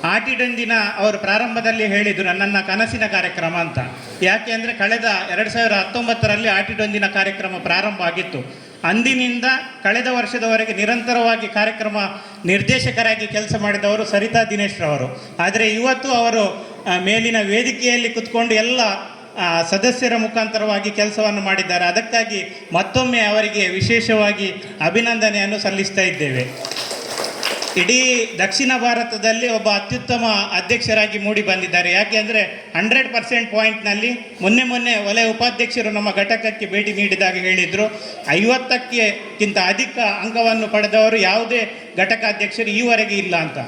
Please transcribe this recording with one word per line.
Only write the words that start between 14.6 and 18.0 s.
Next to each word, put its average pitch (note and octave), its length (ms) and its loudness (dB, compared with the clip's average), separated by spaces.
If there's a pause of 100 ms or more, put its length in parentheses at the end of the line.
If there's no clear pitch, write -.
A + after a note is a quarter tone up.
ರವರು. C3+ 600 -4
ಆದ್ರೆ G#3+ 340 2
ಇವತ್ತು B3+ 340 0
ಅವರು, A#3 640 2 (160)
ಆ, F3+ 100 2
ಮೇಲಿನ A3+ 440 2
ವೇದಿಕೆಯಲ್ಲಿ A#3+ 680 0